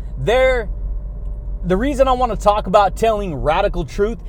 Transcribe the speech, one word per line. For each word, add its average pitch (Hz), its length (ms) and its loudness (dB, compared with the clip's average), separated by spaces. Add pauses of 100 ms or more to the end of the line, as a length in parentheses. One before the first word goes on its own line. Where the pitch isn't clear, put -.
(180)
there, 240 520 2 (960)
the 180 100 2
reason 262 320 2
I 262 60 4
wanna 247 240 0
talk 208 280 2
about 196 300 4
telling 208 400 0
radical 170 480 0
truth 208 460 -2